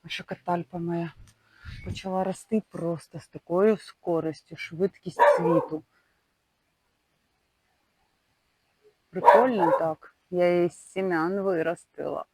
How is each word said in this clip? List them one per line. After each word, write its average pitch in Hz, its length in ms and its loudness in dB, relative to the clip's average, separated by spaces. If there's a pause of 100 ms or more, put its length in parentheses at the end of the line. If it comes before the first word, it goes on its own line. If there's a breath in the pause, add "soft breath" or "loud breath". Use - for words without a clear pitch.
А 165 40 -20
що - 160 -10
катальпа 175 540 -6
моя 170 360 -6 (720 loud breath)
почала 190 380 -4
рости 190 460 -4
просто 165 500 -8
з - 80 -20
такою 190 500 0
скоростю, 160 800 -6
швидкість - 640 -6 (160)
світу. - 460 0 (3250)
Прикольно - 720 4
так. 160 360 -6 (140)
Я 175 260 2
її 175 140 2
з - 220 -14
сім'ян 185 500 -2
виростила. 165 920 -6